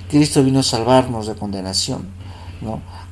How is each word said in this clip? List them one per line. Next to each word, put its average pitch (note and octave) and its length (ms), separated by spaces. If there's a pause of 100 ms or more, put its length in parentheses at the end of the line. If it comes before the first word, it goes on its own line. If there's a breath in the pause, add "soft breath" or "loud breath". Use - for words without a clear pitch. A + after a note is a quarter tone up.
(100)
Cristo D3 320
vino C3+ 180
a - 20
salvarnos A#2+ 640
de G#2+ 80
condenación, F#2+ 720 (520 loud breath)
¿no? A2 200 (320 loud breath)